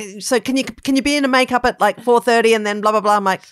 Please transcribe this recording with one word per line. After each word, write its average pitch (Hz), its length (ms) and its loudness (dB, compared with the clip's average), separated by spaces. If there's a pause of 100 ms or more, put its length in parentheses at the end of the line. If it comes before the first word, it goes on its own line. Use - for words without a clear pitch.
(180)
so 220 220 -2
can 262 160 -4
you, 269 80 0
can 247 320 -4
you 269 60 2
be 285 140 0
in 285 80 0
a 269 40 -2
makeup 254 360 0
at, 247 160 -2
like, 208 220 0
four 240 180 2
thirty 226 340 2
and 214 120 -2
then 208 140 -4
blah, 214 100 0
blah, 214 100 0
blah?" 208 160 2
I'm 202 80 -2
like, 190 280 -2